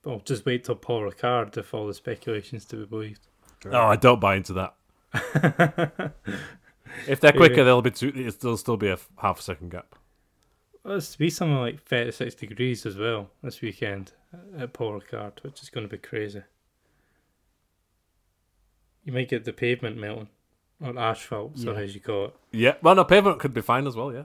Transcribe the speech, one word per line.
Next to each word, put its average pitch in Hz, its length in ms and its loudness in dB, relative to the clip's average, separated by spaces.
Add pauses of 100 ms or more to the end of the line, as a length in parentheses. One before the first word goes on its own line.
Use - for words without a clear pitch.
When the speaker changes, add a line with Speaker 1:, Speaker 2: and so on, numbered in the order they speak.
Speaker 1:
Well, 123 220 -8
just 117 200 -4
wait 123 200 -2
till 120 100 -4
Paul 117 340 -4
Ricard, 120 480 -2
if - 180 -12
all 107 120 -6
the 101 60 -8
speculation's 110 720 -8
to - 120 -14
be 107 80 -12
believed. 107 420 -12 (340)
Speaker 2:
True. 95 120 -10
Speaker 3:
Oh, 120 120 6
I 104 100 8
don't 123 240 6
buy 98 160 4
into 95 180 -6
that. 92 200 -6 (400)
Speaker 1:
<laughs> 151 1000 0 (960)
Speaker 3:
If 139 140 -2
they're 147 100 10
quicker, 131 280 8
Speaker 1:
Yeah. 139 40 8
Speaker 3:
they'll 123 180 8
be 120 100 0
two, 135 220 -4
it'll 120 440 -4
still 117 180 -4
be 101 140 -2
a 92 40 0
f-, - 140 -10 (120)
half 95 200 -2
a - 20 -16
second 87 300 -12
gap. - 240 -16 (880)
Speaker 1:
Well, 196 140 -6
it's 151 160 -8
to - 60 -20
be 160 100 2
something 160 280 -2
like 120 280 -6
thirty-six 120 500 -4
degrees 120 500 -6
as 98 120 -8
well 107 320 -4 (120)
this 127 200 -14
weekend 101 500 -8 (460)
at 127 160 -12
Paul 104 260 -8
Ricard, 104 440 -14
which - 200 -18
is - 60 -20
gonna 110 180 -12
be 104 100 -14
crazy. 104 440 -10 (2750)
You 139 80 -8
might 123 160 -2
get 117 160 -4
the 110 80 -8
pavement 120 440 -4
melting. 107 300 -12 (560)
Or 123 160 -10
asphalt, 113 600 -6
sorry, 117 180 -6
Speaker 2:
Yeah. 104 60 -6
Speaker 1:
as 98 120 -12
you 98 60 -18
call 101 240 -4
it. - 100 -14 (160)
Speaker 3:
Yeah, 117 300 4
well, 170 140 8
no, 185 100 6
pavement 196 340 6
could 135 140 -4
be 117 80 -4
fine 127 260 0
as 120 80 -8
well, 127 160 -8
yeah. 131 140 -12